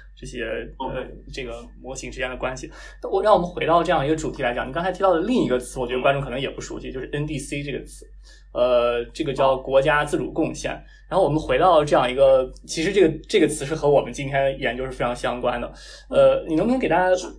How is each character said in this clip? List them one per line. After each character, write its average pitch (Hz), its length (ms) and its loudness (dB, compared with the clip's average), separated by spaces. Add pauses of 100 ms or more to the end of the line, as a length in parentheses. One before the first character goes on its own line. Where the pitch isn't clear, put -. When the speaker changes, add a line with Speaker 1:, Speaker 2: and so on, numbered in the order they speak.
(140)
Speaker 1:
这 - 100 -20
些， 120 200 -10 (320)
Speaker 2:
OK。 131 180 -8
Speaker 1:
呃， 123 140 -8 (240)
这 143 100 -10
个 120 240 -12 (140)
模 127 160 -14
型 123 160 -12
之 127 60 -16
间 127 120 -6
的 127 60 -10
关 127 200 -6
系。 151 140 -14 (400)
我， 196 120 2
让 208 120 6
我 180 60 6
们 175 80 -2
回 - 180 -2
到 170 160 4
这 165 80 0
样 147 160 2
一 - 20 -2
个 156 60 4
主 151 160 -4
题 - 100 -8
来 120 140 0
讲， 120 140 -4
你 131 40 -10
刚 170 120 -4
才 185 80 -2
提 180 80 -8
到 190 120 4
的 165 100 2
另 220 200 2
一 120 60 0
个 127 100 2
词， 131 220 -8
我 120 80 -4
觉 127 80 -2
得 127 40 -2
观 143 140 4
众 143 80 -2
可 139 80 -8
能 135 80 -6
也 131 100 -4
不 - 120 -12
熟 - 180 -10
悉， 123 140 -12
就 131 80 -8
是 127 120 -10
N 147 140 -4
D 151 140 -6
C 143 220 -8
这 151 100 -8
个 - 120 -6
词。 - 220 -20 (460)
呃， 120 520 2 (100)
这 160 100 -4
个 139 80 -4
叫 135 240 2
国 131 260 2
家 147 220 2
自 147 120 -4
主 - 140 -2
贡 139 240 -2
献。 - 160 -8 (380)
然 170 100 0
后 190 60 4
我 147 40 4
们 151 120 0
回 131 180 0
到 160 260 6
这 147 120 2
样 131 120 4
一 127 60 -4
个， 135 340 6 (160)
其 - 200 -4
实 190 80 0
这 202 80 4
个， 156 180 4 (100)
这 214 120 4
个 151 80 4
词 143 180 -6
是 156 80 -4
和 147 160 2
我 139 120 4
们 120 100 -8
今 135 160 -8
天 139 320 0
研 120 160 -4
究 127 80 -6
是 131 80 -8
非 123 60 -14
常 123 180 -2
相 123 240 -6
关 120 200 -2
的。 120 60 -8 (420)
呃， - 380 4
你 160 80 -2
能 170 100 2
不 226 60 0
能 262 80 2
给 170 100 0
大 160 80 2
家， 185 140 2 (280)